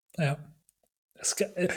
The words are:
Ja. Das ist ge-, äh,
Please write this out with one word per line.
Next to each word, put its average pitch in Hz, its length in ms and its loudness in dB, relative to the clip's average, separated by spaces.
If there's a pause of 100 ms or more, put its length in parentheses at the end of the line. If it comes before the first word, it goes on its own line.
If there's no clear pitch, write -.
(180)
Ja. 147 340 0 (640)
Das - 160 -4
ist - 60 -2
ge-, - 200 0
äh, 180 200 2